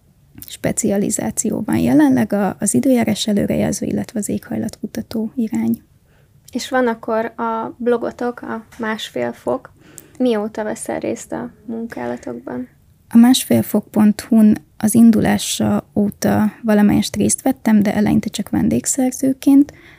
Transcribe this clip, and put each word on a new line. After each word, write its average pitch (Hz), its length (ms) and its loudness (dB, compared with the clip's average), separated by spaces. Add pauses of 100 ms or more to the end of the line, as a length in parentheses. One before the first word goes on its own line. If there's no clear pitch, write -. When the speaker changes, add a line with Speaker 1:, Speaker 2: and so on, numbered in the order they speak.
(460)
Speaker 1:
specializáció - 1200 -4
van - 140 -2
jelenleg, 262 540 2
a, 202 260 -2
az - 160 -2
időjárás 240 520 2
előrejelző, - 600 -2
illetve 208 320 -6
az 208 100 -6
éghajlatkutató 220 1040 -8
irány. 226 480 -2 (680)
Speaker 2:
És - 160 -8
van 254 180 0
akkor 226 380 -2
a 226 520 -6
blogotok, 240 680 -4
a 226 220 -10 (140)
Másfél 214 540 -6
Fok. - 400 -6 (460)
Mióta 220 460 -2
veszel 220 340 -8
részt 226 340 -8
a 240 180 -8 (140)
munkálatokban? 240 1040 -10 (400)
Speaker 1:
A - 80 -2
másfélfok 233 720 4
pont 214 300 2
hu-n 214 360 4 (200)
az 214 180 0
indulása 214 1000 4
óta 208 580 0 (100)
valamelyest 208 540 2
részt 208 260 0
vettem, 220 400 2
de 202 120 0
eleinte 208 340 0
csak - 200 -8
vendégszerzőként, 262 1200 2 (260)